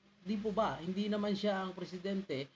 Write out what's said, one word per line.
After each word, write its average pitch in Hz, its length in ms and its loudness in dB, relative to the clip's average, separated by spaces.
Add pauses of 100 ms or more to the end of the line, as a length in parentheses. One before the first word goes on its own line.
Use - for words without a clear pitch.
(200)
di 208 160 -2
po 208 160 0
ba, 185 240 4
hindi 185 320 0
naman 208 240 2
siya 196 320 2
ang 185 80 -4
presidente, 180 840 -4